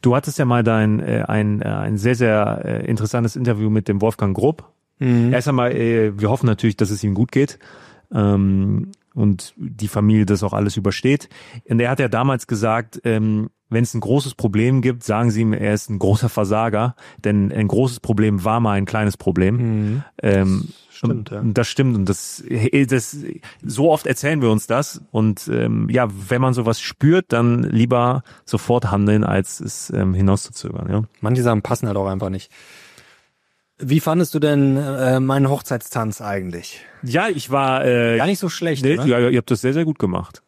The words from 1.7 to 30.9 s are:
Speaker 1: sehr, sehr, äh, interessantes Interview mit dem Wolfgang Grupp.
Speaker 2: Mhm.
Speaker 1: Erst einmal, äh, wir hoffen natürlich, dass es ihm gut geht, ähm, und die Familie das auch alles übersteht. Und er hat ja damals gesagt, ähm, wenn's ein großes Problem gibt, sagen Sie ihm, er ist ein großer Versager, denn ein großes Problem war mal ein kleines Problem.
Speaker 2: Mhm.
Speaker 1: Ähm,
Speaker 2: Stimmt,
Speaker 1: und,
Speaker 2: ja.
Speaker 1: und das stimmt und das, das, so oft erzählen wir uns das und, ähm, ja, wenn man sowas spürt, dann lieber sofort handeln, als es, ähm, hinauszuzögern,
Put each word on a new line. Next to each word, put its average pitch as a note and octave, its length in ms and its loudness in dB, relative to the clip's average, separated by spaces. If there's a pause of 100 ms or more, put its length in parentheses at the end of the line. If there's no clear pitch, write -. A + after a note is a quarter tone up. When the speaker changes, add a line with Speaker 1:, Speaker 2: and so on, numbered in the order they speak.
Speaker 1:
sehr, A#2 200 2
sehr, G#2+ 480 2
äh, - 220 -4
interessantes A2+ 500 -2
Interview A2 340 0
mit G#2+ 180 0
dem G2+ 140 0
Wolfgang G#2 340 0
Grupp. D3+ 340 -2 (280)
Speaker 2:
Mhm. A#2+ 340 2
Speaker 1:
Erst B2 160 0
einmal, B2 260 2
äh, A2+ 460 0
wir G#2 100 2
hoffen C3 160 0
natürlich, A2 300 2
dass G2 140 0
es G#2 120 -4
ihm G2+ 120 0
gut G#2+ 180 0
geht, C#3 260 0 (540)
ähm, G2+ 760 2 (240)
und G#2 420 0
die G#2+ 320 -8
Familie G#2+ 380 4
das G2 160 2
auch G2+ 100 -4
alles G#2 240 -2
übersteht. A#2 520 0 (400)
Und A#2 120 2
er A#2+ 100 2
hat C3 100 -2
ja B2+ 80 2
damals B2 380 0
gesagt, A2+ 580 -2
ähm, A2 460 0 (200)
wenn's A2+ 240 0
ein A#2 60 -4
großes C3 340 0
Problem A#2 480 0
gibt, A#2+ 200 -2
sagen A2+ 280 0
Sie G#2+ 100 0
ihm, A2+ 120 2
er G#2 220 0
ist - 160 -4
ein G#2 80 -4
großer G2+ 300 2
Versager, G#2+ 680 0 (300)
denn G#2 280 2
ein G#2+ 160 0
großes B2 320 0
Problem G#2 440 0
war A2 160 2
mal A2 120 2
ein G2 120 0
kleines G#2 320 -2
Problem. F#2 400 0 (360)
Speaker 2:
Mhm. C#3 120 -4 (180)
Speaker 1:
Ähm, G2 460 2 (240)
Speaker 2:
Stimmt, - 200 -2
Speaker 1:
und, A2 180 -6
Speaker 2:
ja. G#2 100 -10
Speaker 1:
und A2 140 -2
das A#2+ 120 2
stimmt B2+ 300 0
und F#2+ 140 0
das, - 340 -6 (440)
das, C3 280 -2 (480)
so C3+ 260 0
oft D3+ 160 0
erzählen C#3+ 360 -2
wir A#2 80 4
uns G#2+ 160 0
das C3 340 -4 (120)
und, A2 360 0
ähm, A2+ 400 -2
ja, A#2+ 200 0 (200)
wenn B2 140 0
man C3 100 2
sowas A#2 260 0
spürt, - 540 0
dann A#2+ 300 2
lieber A#2+ 600 2 (220)
sofort A#2+ 460 0
handeln, G#2 340 2
als F#2+ 360 -2
es, - 300 -12
ähm, F#2+ 220 0
hinauszuzögern, F#2+ 800 -2